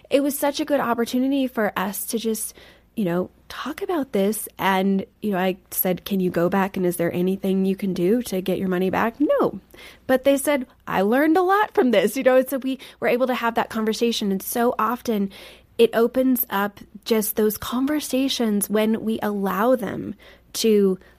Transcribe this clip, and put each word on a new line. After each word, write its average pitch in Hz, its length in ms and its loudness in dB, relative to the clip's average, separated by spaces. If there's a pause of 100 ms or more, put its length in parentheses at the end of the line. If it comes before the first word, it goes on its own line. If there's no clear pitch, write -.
(120)
it 285 100 4
was 285 160 -2
such 285 220 -2
a 302 60 -4
good 294 140 0
opportunity 254 680 0
for 214 280 -2
us 196 300 -4
to 226 140 -4
just, 220 340 -4 (420)
you 220 80 -2
know, 180 280 -2 (180)
talk - 320 -10
about 339 300 -4
this. 202 360 0 (120)
And, 190 460 2 (180)
you 214 80 -2
know, 185 80 0
I 185 180 0 (140)
said, - 340 -2
"Can 196 140 -2
you 180 100 0
go 175 180 2
back? 196 300 0
And 185 80 0
is - 120 0
there 170 140 0
anything 190 540 0
you 190 100 0
can 190 200 -4
do 185 280 2
to 185 180 -4
get 185 180 -2
your 190 100 -2
money 185 220 0
back?" 196 280 0
No. 311 400 2 (460)
But 254 180 2
they 277 140 4
said, 277 300 -2 (200)
"I 170 140 0
learned 269 340 2
a 381 60 4
lot 392 320 2
from 269 160 4
this," 208 260 2
you 269 60 -2
know, 254 160 4
and 262 100 4
so 269 120 -4
we 262 180 -4 (220)
were 233 80 -2
able 247 180 2
to 254 80 0
have 233 220 -2
that 220 160 -2
conversation. 220 600 0
And 190 100 -2
so 240 360 0
often 214 540 -2 (460)
it 226 160 6
opens 247 560 2
up 202 300 -2 (240)
just 220 320 0
those 214 220 2
conversations 262 1120 -2
when 214 340 0
we 220 180 -4
allow 202 540 0
them - 400 -6 (380)
to, 202 440 4 (220)